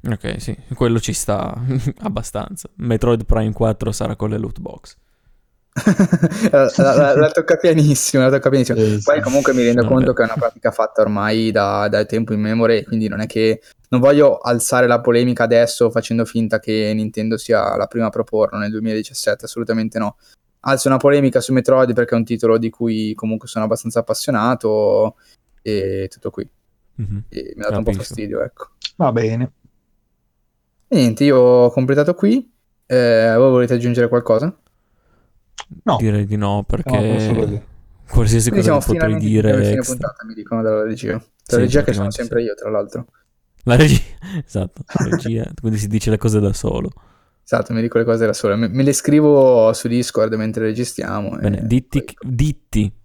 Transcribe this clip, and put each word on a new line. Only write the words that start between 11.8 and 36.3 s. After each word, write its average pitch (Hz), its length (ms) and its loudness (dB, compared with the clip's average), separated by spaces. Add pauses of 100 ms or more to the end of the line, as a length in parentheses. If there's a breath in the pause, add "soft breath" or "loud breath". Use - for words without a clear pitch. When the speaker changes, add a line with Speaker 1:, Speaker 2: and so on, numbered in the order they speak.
Speaker 2:
da 104 180 0
tempo 107 280 -4
immemore, 110 500 0
quindi 110 240 -4
non 104 140 -6
è 107 40 -4
che, 110 360 0 (280 soft breath)
non 127 120 2
voglio 143 360 6
alzare 123 480 0
la 120 140 4
polemica 120 440 2
adesso 117 460 2
facendo 113 360 -2
finta 110 340 -2
che 107 340 -2
Nintendo 110 440 -4
sia 107 400 0
la 104 100 -2
prima 113 200 -4
a - 20 -2
proporlo 107 500 -2
nel 104 100 -4
duemiladiciassette, 110 760 -6
assolutamente 113 520 -6
no. 107 200 -6 (440 soft breath)
Alzo 135 280 0
una 135 80 2
polemica 139 420 2
su 131 140 -4
Metroid 127 400 2
perché 120 200 0
è 117 40 0
un 113 80 -2
titolo 113 320 0
di 113 120 -2
cui 110 460 -4
comunque 110 320 -8
sono 110 180 -6
abbastanza 117 340 -4
appassionato 107 1160 -2 (460 soft breath)
e 95 500 -4
tutto - 200 -12
qui. - 160 -12 (480)
Speaker 1:
Mhm. 101 340 -8
Speaker 2:
E - 260 -12
mi - 60 -14
ha 104 60 -6
dato 104 100 -2
un 110 60 -4
po' 110 80 -2
Speaker 1:
Capisco. 98 220 -6
Speaker 2:
fastidio, 107 300 -8
ecco. - 260 -14 (280)
Speaker 3:
Va 143 140 0
bene. 117 400 -2 (1400)
Speaker 2:
E - 100 -2
niente, 123 260 2
io 143 140 6
ho 123 340 6
completato 139 420 0
qui. 220 380 0 (340)
Eh, 117 520 4
voi 131 120 6
volete 123 260 2
aggiungere 120 340 0
qualcosa? 120 440 0 (1300)
Speaker 3:
No. 175 140 0
Speaker 1:
Direi 104 280 0
di 104 100 -4